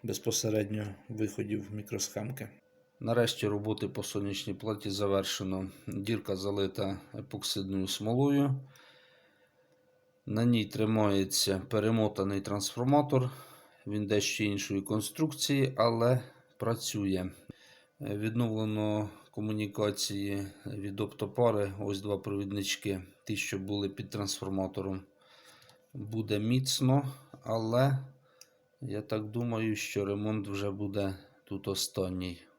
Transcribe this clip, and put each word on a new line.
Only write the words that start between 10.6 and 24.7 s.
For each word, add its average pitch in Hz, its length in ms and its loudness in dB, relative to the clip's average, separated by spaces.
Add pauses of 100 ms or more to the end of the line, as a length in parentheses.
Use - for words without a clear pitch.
тримається 101 1040 4
перемотаний 104 720 2
трансформатор. 127 880 2 (580)
Він 104 200 -2
дещо 104 360 2
іншої 98 380 0
конструкції, 135 960 0
але 117 420 4 (380)
працює. 98 720 0 (720)
Е, 104 160 -4
відновлено 107 920 0 (220)
комунікації 101 1160 -2 (180)
від 101 340 -8
оптопари. 104 800 2
Ось 101 220 -2
два 101 160 -2
провіднички, 98 840 -2 (220)
ті, 104 140 -4
що - 220 -4
були 98 300 -2
під 98 200 -8
трансформатором. 95 920 -2 (920)